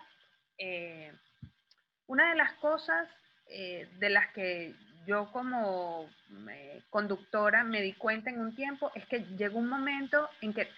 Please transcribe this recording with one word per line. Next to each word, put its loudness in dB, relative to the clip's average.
eh, -8
una 6
de 2
las 4
cosas, 0
eh, -8
de 2
las 6
que -4
yo 0
como, -2
eh, -16
conductora 4
me 0
di 0
cuenta -2
en -6
un -4
tiempo -4
es -10
que -2
llegó 0
un 2
momento 2
en -2
que 0